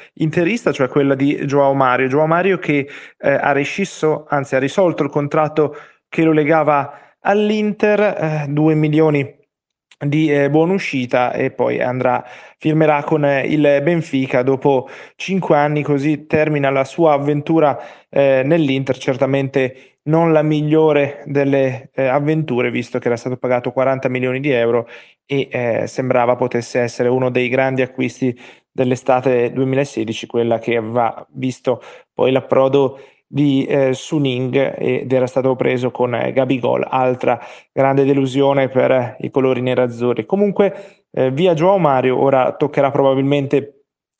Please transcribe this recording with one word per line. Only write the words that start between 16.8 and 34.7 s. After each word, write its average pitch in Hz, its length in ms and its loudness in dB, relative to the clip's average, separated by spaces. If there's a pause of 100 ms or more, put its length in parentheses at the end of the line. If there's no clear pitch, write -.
sua 156 300 2
avventura, 147 640 0 (300)
eh, 135 340 2
nell'Inter, 135 540 0
certamente 135 920 -2 (160)
non 160 260 4
la 151 100 4
migliore 151 840 2
delle, 139 680 0
eh, 135 120 -2
avventure, 143 640 0
visto 123 300 -6
che - 80 -4
era 120 100 0
stato 123 200 -8
pagato 123 340 -2
quaranta 131 360 -2
milioni 127 320 -2
di 143 120 -2
euro 117 360 0 (380)
e, 139 240 -4
eh, 113 380 -2
sembrava 123 480 0
potesse 123 440 -4
essere 123 300 -2
uno 127 220 0
dei 123 180 -2
grandi 131 320 0
acquisti 127 560 -4 (340)
dell'estate 127 800 0
duemilasedici, 131 760 -4
quella 117 320 0
che 117 160 -2
aveva 117 560 -2
visto 131 500 -4 (320)
poi 123 180 0
l'approdo 131 680 2 (260)
di, 139 400 0
eh, 135 300 0
Suning, 131 800 -2